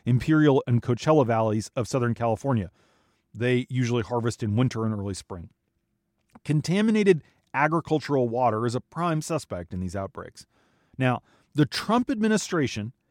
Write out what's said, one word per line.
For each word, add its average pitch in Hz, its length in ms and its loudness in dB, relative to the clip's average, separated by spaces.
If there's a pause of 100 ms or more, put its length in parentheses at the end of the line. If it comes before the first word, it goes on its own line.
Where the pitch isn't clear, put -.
Imperial 143 600 4
and 120 160 2
Coachella 143 420 2
Valleys 110 520 0
of 120 100 -2
Southern 120 280 0
California. 113 580 -2 (600)
They 123 360 0
usually 123 340 0
harvest 117 400 -4
in 104 140 -2
winter 120 280 0
and 110 80 -2
early 101 220 -6
spring. 90 360 -14 (920)
Contaminated 190 800 2 (300)
agricultural 147 760 0
water 117 380 0
is 117 80 -2
a 127 60 -2
prime 160 420 -4
suspect 98 500 -6
in 92 80 -6
these 92 140 -6
outbreaks. 95 520 -10 (520)
Now, 127 240 0 (320)
the 147 120 4
Trump - 440 -2
administration 185 800 -2 (180)